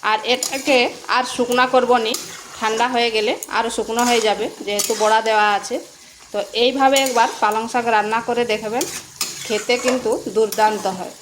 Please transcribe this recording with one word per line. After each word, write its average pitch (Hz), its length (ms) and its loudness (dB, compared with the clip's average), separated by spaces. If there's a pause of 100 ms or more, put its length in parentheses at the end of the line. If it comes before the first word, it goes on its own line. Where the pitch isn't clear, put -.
আর 214 160 0 (140)
এটাকে 269 440 0 (400)
আর 254 80 0 (100)
শুকনা 247 320 2
করব 254 240 4 (160)
নি, 220 60 -2 (460)
ঠান্ডা 220 300 0
হয়ে 240 220 0
গেলে 220 220 0 (240)
আরও 226 200 0
শুকনো 226 320 -2
হয়ে 240 200 4
যাবে, 202 180 0 (200)
যেহেতু 202 260 -2 (100)
বড়া 220 260 6
দেওয়া 214 180 4 (120)
আছে। 233 180 -6 (560)
তো 208 60 -4 (260)
এইভাবে 269 320 4 (100)
একবার 240 220 2 (120)
পালং 220 320 0
শাক 240 220 -2
রান্না 214 340 2
করে 240 140 0 (100)
দেখবেন, 220 320 -2 (600)
খেতে 220 300 0 (100)
কিন্তু 247 260 0 (240)
দুর্দান্ত 214 520 2
হয়। 185 360 -6